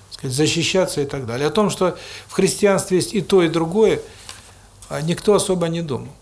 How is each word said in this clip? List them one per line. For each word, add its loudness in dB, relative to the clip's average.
так -18
сказать, -4
защищаться 0
и -2
так -6
далее. -2
О 0
том, 2
что 0
в -16
христианстве 2
есть -2
и 0
то, 4
и 4
другое, 2
а, -6
никто 0
особо 0
не -4
думал. -6